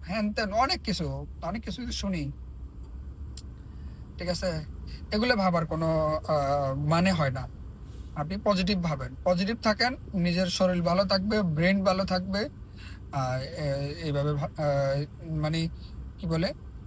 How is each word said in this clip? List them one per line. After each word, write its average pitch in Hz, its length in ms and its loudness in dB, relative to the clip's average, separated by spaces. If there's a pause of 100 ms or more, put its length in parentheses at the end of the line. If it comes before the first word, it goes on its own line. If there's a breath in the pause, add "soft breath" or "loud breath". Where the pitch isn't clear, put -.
হ্যান 208 280 0
ত্যান, 208 200 -2
অনেক 262 300 4
কিছু, 147 440 -2 (160)
অনেক 196 220 -4
কিছু 233 280 -6
শুনি। 165 400 0 (1900 loud breath)
ঠিক 175 100 -4
আছে? 170 360 0 (480 loud breath)
এগুলো 233 240 4
ভাবার 175 300 4
কোনো, 156 640 2
আ, 143 460 2
মানে 165 380 4
হয় 156 180 4
না। 131 180 -4 (680 loud breath)
আপনি 156 280 -2
পজিটিভ 185 380 4
ভাবেন, 131 320 -2 (100)
পজিটিভ 190 380 2
থাকেন, 226 340 2 (180)
নিজের 175 320 2
শরীর 180 360 2
ভালো 175 220 4
থাকবে, 202 380 2
ব্রেন 180 420 4
ভালো 190 200 4
থাকবে। 190 440 0 (640 loud breath)
আ, 131 260 0
এ-, 143 560 -2 (100)
এইভাবে 147 300 2
ভা-, 147 240 -2
আ, 143 460 4 (260)
মানে, 160 380 2 (500 loud breath)
কি 202 80 -6
বলে, 165 280 2 (320)